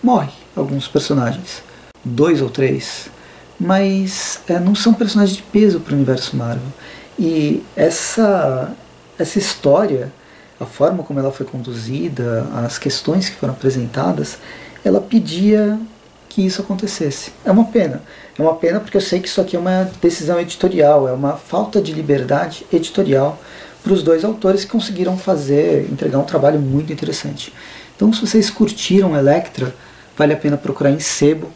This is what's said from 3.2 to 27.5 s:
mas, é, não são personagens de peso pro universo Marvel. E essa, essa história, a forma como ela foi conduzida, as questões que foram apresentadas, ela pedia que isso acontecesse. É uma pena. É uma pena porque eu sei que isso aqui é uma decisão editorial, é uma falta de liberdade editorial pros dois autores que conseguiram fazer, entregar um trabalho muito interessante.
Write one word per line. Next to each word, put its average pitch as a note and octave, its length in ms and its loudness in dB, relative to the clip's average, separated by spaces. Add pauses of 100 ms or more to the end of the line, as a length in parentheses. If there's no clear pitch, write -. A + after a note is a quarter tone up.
mas, F#3+ 880 0
é, F3 120 0
não F#3+ 140 2
são A3+ 200 4
personagens G3+ 420 2
de - 60 -14
peso G3+ 380 4
pro C#3+ 140 -4
universo C3 420 0
Marvel. B2 360 -6 (460)
E D#3 460 0 (100)
essa, E3 1000 0 (460)
essa D#3+ 200 -4
história, C#3+ 760 0 (480)
a B2 60 -8
forma E3 360 0
como C#3 160 -6
ela C3+ 140 -2
foi C3 140 -8
conduzida, B2 1000 -6 (180)
as - 140 -6
questões D#3+ 500 -2
que - 80 -10
foram C3 180 -4
apresentadas, C3 840 -2 (460)
ela F#3+ 160 4
pedia G#3 800 2 (560)
que F#3+ 100 2
isso F#3 160 -2
acontecesse. F#3 680 -4 (140)
É - 80 0
uma A3 140 6
pena. C#3+ 360 0 (340)
É D3 60 -2
uma D#3+ 140 2
pena F3+ 240 0
porque - 160 -6
eu F#3+ 40 4
sei F#3 200 -2
que - 80 -8
isso - 120 0
aqui F3+ 140 -2
é F3 40 -2
uma F#3 300 0 (140)
decisão E3+ 380 0
editorial, D3+ 680 2
é B2+ 60 -2
uma C#3 240 -2
falta G3+ 440 -2
de D#3 120 -4
liberdade C#3+ 800 -2
editorial C#3 680 0 (440)
pros F#3 180 2
dois E3 220 2
autores G3 400 0
que - 60 -12
conseguiram F#3 460 -2
fazer, D3 760 0
entregar D3+ 260 -2
um E3+ 60 0
trabalho D3+ 340 2
muito C#3+ 340 0
interessante. D3 600 -8 (420)